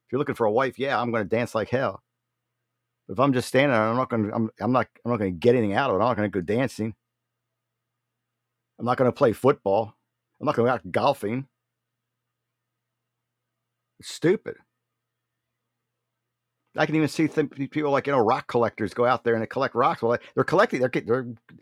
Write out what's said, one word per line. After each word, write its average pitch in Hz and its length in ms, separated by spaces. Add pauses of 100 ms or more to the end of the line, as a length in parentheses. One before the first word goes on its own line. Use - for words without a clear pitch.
If - 60
you're 127 80
looking 143 160
for 117 100
a 104 60
wife, 127 260
yeah, 131 200
I'm 120 120
gonna 113 140
dance 113 320
like 107 140
hell. 113 340 (1040)
But - 60
if 101 60
I'm 139 120
just 123 160
standing 135 240
there, 110 100
I'm 113 140
not 127 120
gonna, 110 240
I'm, 113 180 (100)
I'm 110 120
not, 123 140 (180)
I'm 117 60
not 120 80
gonna 98 140
get 120 240
anything 107 180
out 131 160
of 98 60
it. - 20
I'm 113 100
not 123 80
gonna 104 120
go 98 120
dancing. 110 540 (1800)
I'm 113 80
not 127 100
gonna 127 140
play 117 220
football. 104 640 (440)
I'm 120 60
not 151 80
gonna 120 140
go 131 40
out 95 200
golfing." 123 560 (2500)
It's - 100
stupid. - 460 (2250)
I 151 120
can 151 80
even 156 140
see 156 200
th-, 147 220 (200)
people 151 200
like, 135 160
you 143 80
know, 135 40
rock 117 280
collectors 110 480
go 120 100
out 123 200
there 117 100
and 113 80
they 107 40
collect 131 280
rocks. 139 260
Well, 117 160 (180)
they're 131 80
collecting, 170 380
they're, 127 80
they're, 120 380 (360)